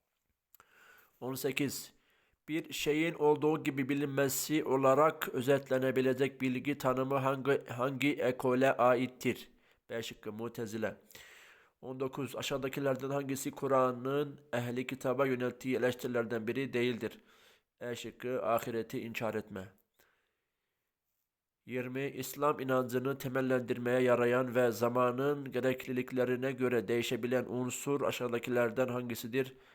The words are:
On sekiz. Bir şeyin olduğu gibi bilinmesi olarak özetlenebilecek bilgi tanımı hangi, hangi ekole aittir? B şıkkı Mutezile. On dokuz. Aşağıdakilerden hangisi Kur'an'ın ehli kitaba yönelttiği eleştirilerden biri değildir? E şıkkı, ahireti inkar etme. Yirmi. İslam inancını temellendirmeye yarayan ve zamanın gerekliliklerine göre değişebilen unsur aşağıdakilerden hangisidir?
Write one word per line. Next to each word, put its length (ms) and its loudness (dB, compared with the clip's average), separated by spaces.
On 160 -6
sekiz. 580 -4
Bir 260 -4
şeyin 400 2
olduğu 500 4
gibi 260 -2
bilinmesi 760 0
olarak 680 4
özetlenebilecek 1120 2
bilgi 360 -2
tanımı 380 0
hangi, 520 0
hangi 460 0
ekole 640 2
aittir? 720 2
B 140 -6
şıkkı 280 -10
Mutezile. 640 -6
On 140 -10
dokuz. 360 -4
Aşağıdakilerden 760 -2
hangisi 420 -4
Kur'an'ın 880 0
ehli 340 -2
kitaba 380 0
yönelttiği 520 0
eleştirilerden 720 0
biri 260 -2
değildir? 460 0
E 140 -6
şıkkı, 500 -6
ahireti 560 -2
inkar 320 -4
etme. 400 -8
Yirmi. 440 -6
İslam 500 -2
inancını 580 0
temellendirmeye 840 0
yarayan 540 4
ve 160 4
zamanın 800 0
gerekliliklerine 1000 -2
göre 360 0
değişebilen 580 0
unsur 560 -2
aşağıdakilerden 840 0
hangisidir? 680 -4